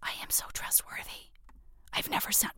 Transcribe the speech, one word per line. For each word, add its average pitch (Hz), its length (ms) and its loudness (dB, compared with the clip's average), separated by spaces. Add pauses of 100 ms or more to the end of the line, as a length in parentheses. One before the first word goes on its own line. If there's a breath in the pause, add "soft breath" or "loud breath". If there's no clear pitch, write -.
I - 100 -4 (100)
am - 80 -10
so - 240 2
trustworthy. - 760 -2 (640)
I've - 160 -2
never - 220 0
sat - 260 4